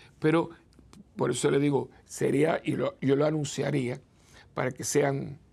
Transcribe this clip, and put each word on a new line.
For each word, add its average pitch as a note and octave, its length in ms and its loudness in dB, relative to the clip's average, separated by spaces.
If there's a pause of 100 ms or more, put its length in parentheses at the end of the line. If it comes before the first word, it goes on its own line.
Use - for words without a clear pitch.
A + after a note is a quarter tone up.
(200)
Pero D#3+ 300 2 (680)
por C3+ 160 0
eso C#3+ 200 0
le C#3+ 80 2
digo, C#3 300 0 (160)
sería, - 580 0
y D3+ 100 -2
lo, C3 280 -2
yo C3+ 140 2
lo D3 100 2
anunciaría, C#3+ 760 -2 (520)
para C3 180 -2
que B2 120 -12
sean C#3 560 0 (140)